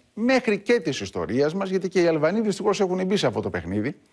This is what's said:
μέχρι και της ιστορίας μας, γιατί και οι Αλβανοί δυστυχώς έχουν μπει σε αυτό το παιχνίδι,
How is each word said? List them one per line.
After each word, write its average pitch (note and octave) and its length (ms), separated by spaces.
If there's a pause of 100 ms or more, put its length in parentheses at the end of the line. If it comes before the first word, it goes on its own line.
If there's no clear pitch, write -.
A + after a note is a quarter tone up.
(140)
μέχρι A#3 460
και A#3+ 200
της D3 200
ιστορίας G#2+ 540
μας, F#3+ 160
γιατί F#3+ 180
και F#3 140
οι E3+ 60
Αλβανοί E3 340
δυστυχώς G3+ 380
έχουν F#3 260
μπει G3 120
σε D3+ 100
αυτό G2+ 120
το G#2 100
παιχνίδι, G2 500 (140)